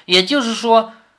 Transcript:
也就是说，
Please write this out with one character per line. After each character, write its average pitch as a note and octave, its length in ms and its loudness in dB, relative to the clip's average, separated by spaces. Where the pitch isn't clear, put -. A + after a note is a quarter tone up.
也 F#3 180 2
就 C#4 160 -2
是 A3+ 140 -4
说， A3 380 0